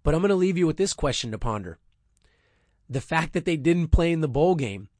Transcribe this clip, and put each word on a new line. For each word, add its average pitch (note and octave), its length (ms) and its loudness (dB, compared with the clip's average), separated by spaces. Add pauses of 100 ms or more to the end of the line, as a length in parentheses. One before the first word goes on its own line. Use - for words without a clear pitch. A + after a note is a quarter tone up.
But D3+ 140 0
I'm E3 60 0
gonna G3+ 140 2
leave F#3 220 2
you F3+ 80 2
with D#3 120 -2
this G3 160 -2
question B2 380 -4
to G#2+ 60 -8
ponder. G#2 400 -6 (1120)
The B2+ 120 -4
fact D#3+ 320 -2
that E3+ 120 -2
they E3+ 120 0
didn't E3 320 2
play E3+ 220 4
in D#3+ 100 0
the D3+ 60 0
bowl D#3 280 2
game G2+ 340 -6 (100)